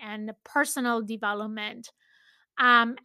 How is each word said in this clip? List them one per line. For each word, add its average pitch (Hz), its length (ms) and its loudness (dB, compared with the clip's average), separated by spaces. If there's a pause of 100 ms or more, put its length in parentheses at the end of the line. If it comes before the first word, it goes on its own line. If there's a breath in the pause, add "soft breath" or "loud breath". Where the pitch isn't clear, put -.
and 214 300 -8 (120)
personal 254 580 0
development. 214 880 -6 (680 soft breath)
Um, 240 480 6